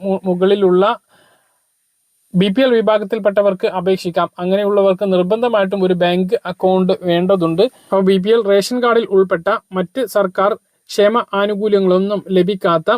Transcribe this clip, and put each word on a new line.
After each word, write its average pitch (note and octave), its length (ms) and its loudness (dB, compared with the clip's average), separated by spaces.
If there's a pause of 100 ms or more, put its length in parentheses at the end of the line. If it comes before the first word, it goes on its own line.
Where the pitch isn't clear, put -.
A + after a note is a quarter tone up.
മു-, G3 240 -4
മുകളിലുള്ള F#3 580 2 (1500)
ബി F#3 160 2
പി G#3 120 0
എൽ C4 100 2
വിഭാഗത്തിൽപ്പെട്ടവർക്ക് G#3 960 0
അപേക്ഷിക്കാം. F#3 600 -2 (120)
അങ്ങനെയുള്ളവർക്ക് G3 640 0
നിർബന്ധമായിട്ടും G3 800 0
ഒരു F#3 200 0
ബാങ്ക് F3+ 320 0 (100)
അക്കൗണ്ട് F#3 560 0
വേണ്ടതുണ്ട്. F3 600 0 (220)
അപ്പോൾ F#3+ 200 0
ബി G3 120 2
പി F#3+ 120 -2
എൽ A#3 140 2
റേഷൻ G3+ 380 0
കാർഡിൽ A#3 280 2
ഉൾപ്പെട്ട F#3+ 380 0 (240)
മറ്റ് F#3 360 -6
സർക്കാർ G3 440 0 (380)
ക്ഷേമ G#3+ 320 2 (120)
ആനുകൂല്യങ്ങളൊന്നും G3 840 0 (100)
ലഭിക്കാത്ത F#3 680 0